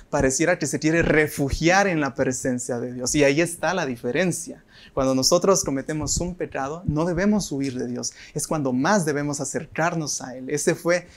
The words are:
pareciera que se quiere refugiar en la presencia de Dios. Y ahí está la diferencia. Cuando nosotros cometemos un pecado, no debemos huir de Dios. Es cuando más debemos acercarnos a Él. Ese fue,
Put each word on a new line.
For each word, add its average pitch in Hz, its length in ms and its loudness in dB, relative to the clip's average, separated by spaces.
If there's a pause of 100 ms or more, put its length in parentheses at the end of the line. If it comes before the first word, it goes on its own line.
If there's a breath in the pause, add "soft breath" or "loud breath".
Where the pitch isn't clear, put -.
pareciera 156 500 2
que 151 80 -2
se 139 100 -2
quiere 156 260 2
refugiar 156 840 2
en 160 140 0
la 135 140 -2
presencia 127 640 -2
de 123 120 -6
Dios. 123 240 -4
Y 147 80 4
ahí 139 160 4
está 170 340 0
la 175 120 -2
diferencia. 131 800 -4 (280 loud breath)
Cuando 131 220 2
nosotros 175 480 4
cometemos 143 540 -4
un 175 180 -4
pecado, 147 500 -8
no 151 200 0
debemos 185 440 0
huir 131 300 -4
de 120 80 -4
Dios. 123 240 -6 (220 loud breath)
Es 151 120 -6
cuando 139 280 -2
más 160 320 2
debemos 143 340 -2
acercarnos 156 840 -4
a 127 140 -12
Él. 131 140 -12
Ese 147 260 2
fue, 170 420 0